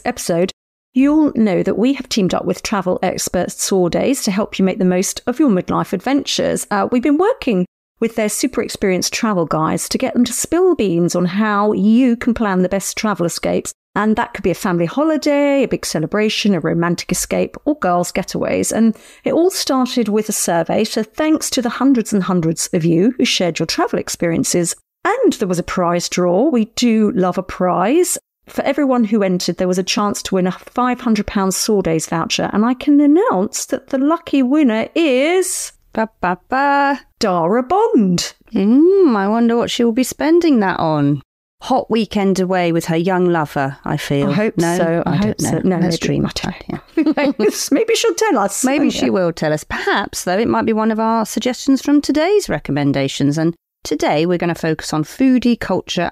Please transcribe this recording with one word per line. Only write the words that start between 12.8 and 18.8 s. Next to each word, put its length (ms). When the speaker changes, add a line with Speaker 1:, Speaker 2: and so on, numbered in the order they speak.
Speaker 1:
travel 260
escapes 480
and 200
that 180
could 100
be 80
a 20
family 320
holiday, 800
a 40
big 160
celebration, 680
a 60
romantic 500
escape, 540
or 140
girls' 340
getaways. 580
And 260